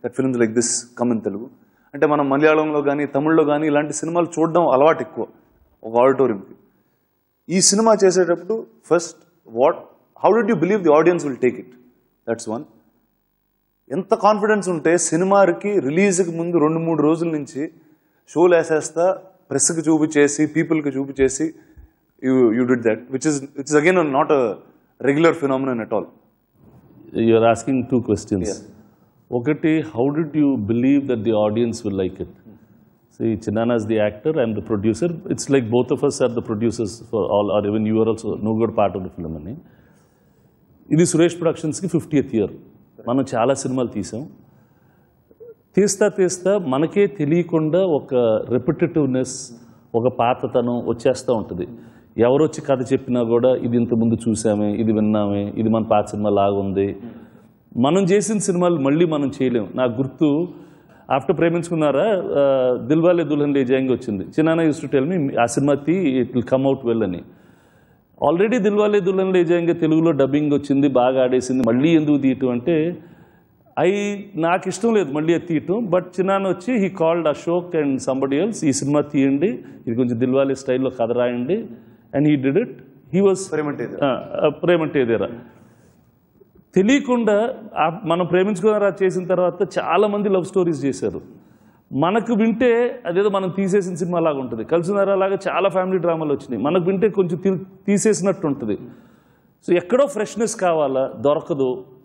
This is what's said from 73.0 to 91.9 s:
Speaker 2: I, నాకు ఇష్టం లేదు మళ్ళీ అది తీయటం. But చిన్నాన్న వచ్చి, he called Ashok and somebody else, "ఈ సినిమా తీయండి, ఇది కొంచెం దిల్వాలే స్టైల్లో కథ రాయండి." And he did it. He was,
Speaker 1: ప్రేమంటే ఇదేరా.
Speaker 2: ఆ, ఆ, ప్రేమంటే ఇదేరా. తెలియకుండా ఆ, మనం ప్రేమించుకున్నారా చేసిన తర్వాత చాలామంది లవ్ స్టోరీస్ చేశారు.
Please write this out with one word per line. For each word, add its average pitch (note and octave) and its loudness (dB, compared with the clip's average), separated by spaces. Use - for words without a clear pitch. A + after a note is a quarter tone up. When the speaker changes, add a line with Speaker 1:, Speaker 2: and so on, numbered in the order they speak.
Speaker 2:
I, G3+ 0
నాకు E3+ 0
ఇష్టం A3+ -2
లేదు F3 0
మళ్ళీ D#3 0
అది E3 -2
తీయటం. F3+ -2
But F3+ 0
చిన్నాన్న G3 -2
వచ్చి, F#3 -4
he F#3+ 0
called E3 2
Ashok E3+ -2
and C3+ 0
somebody C3+ 0
else, A3+ -6
"ఈ C#3 4
సినిమా C#3+ 0
తీయండి, C#3 0
ఇది A2+ -4
కొంచెం A#2+ 0
దిల్వాలే C3 2
స్టైల్లో B2+ -2
కథ A#2 -2
రాయండి." B2 -2
And D3 4
he D3+ 4
did C#3 0
it. A#3+ 0
He G3 4
was, F#3+ 4
Speaker 1:
ప్రేమంటే D3 -4
ఇదేరా. G#2+ -2
Speaker 2:
ఆ, C3 2
ఆ, D3+ 4
ప్రేమంటే D#3+ 0
ఇదేరా. A2 0
తెలియకుండా A#3 2
ఆ, E3 0
మనం E3+ 0
ప్రేమించుకున్నారా G3+ 0
చేసిన F3+ -2
తర్వాత F3+ 0
చాలామంది G3+ 0
లవ్ F#3 2
స్టోరీస్ E3 -2
చేశారు. B2 -4